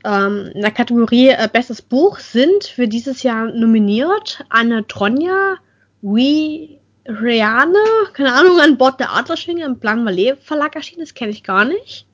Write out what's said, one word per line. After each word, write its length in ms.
ähm, 500
in 80
der 100
Kategorie, 580
äh, 220
Bestes 300
Buch 380
sind 460
für 240
dieses 340
Jahr 220
nominiert 1040
Anne 380
Tronja 680
Reane, 760
keine 180
Ahnung, 280
an 180
Bord 220
der 120
Adlerschwinge 540
im 120
Blanc 260
Mallet 380
Verlag 340
erschienen, 260
das 140
kenn 160
ich 120
gar 220
nicht. 480